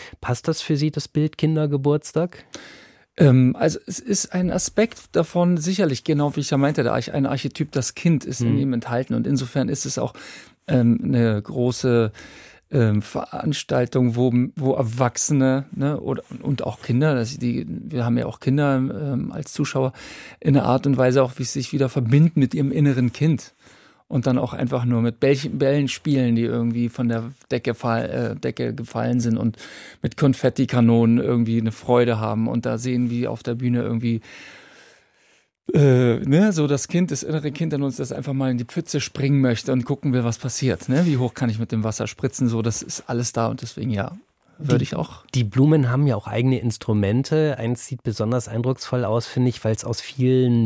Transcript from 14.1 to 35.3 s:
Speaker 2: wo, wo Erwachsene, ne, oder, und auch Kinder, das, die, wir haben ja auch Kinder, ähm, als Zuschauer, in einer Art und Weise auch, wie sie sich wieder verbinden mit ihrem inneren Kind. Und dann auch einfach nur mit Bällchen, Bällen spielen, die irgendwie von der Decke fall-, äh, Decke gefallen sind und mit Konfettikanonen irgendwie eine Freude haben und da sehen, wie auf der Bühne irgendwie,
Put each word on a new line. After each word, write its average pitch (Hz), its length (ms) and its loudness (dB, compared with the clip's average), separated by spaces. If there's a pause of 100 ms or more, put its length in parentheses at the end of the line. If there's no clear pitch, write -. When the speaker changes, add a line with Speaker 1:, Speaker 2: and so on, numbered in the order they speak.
Speaker 2:
wo, 123 180 2 (220)
wo 135 180 0
Erwachsene, 131 880 0 (100)
ne, 143 240 -2
oder, - 260 -6 (180)
und - 200 -2
auch - 200 -8
Kinder, 139 320 2
das, 120 240 -4
die, 123 280 -2
wir 127 380 -6
haben 120 140 2
ja 117 80 -2
auch - 120 -10
Kinder, 139 380 2
ähm, 135 560 -4
als - 220 -10
Zuschauer, 131 400 -2 (440)
in 143 160 2
einer 131 120 4
Art 131 200 2
und 135 120 2
Weise 127 240 4
auch, 127 160 0
wie 135 60 -4
sie 135 160 -6
sich - 120 -8
wieder 139 160 0
verbinden 143 500 4
mit 131 140 2
ihrem 139 180 0
inneren 135 440 2
Kind. 151 400 -2 (540)
Und 131 200 0
dann 127 100 2
auch - 140 -2
einfach 123 320 -2
nur 120 180 2
mit 117 160 -2
Bällchen, 139 400 0
Bällen 139 300 2
spielen, 127 480 0
die 117 80 0
irgendwie 117 440 -2
von 120 200 -4
der 117 240 -4 (180)
Decke 120 240 -2
fall-, 117 340 -2
äh, 120 320 -4
Decke 120 320 -4
gefallen 120 460 -4
sind 117 180 0
und 113 200 -2 (440)
mit - 160 -6
Konfettikanonen 117 1000 4
irgendwie 117 420 2
eine 110 120 -2
Freude 120 480 2
haben 110 260 -2
und 117 200 -2
da 117 120 -2
sehen, 123 320 -2
wie 120 160 -2
auf 113 160 -6
der 120 140 -4
Bühne 120 260 0
irgendwie, 113 380 -2 (1500)